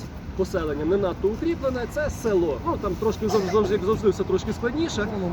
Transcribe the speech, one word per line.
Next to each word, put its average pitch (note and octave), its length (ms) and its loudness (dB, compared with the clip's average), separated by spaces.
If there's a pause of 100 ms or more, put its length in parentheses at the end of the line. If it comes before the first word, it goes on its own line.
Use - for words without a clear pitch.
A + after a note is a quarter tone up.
(380)
поселення D#3+ 480 -2
не F3+ 120 4
надто F#3 300 0
укріплене, B3+ 640 -2
це D4 160 0
село. F3 560 2
Ну, D#4+ 120 0
там F#3+ 180 -2
трошки G#3+ 340 0
зав-, F#3+ 220 2
завжди, G3+ 220 4
як G3 100 0
завжди, G#3 260 2
все F#3+ 140 2
трошки F#3 300 0
складніше, B3 540 -2 (260)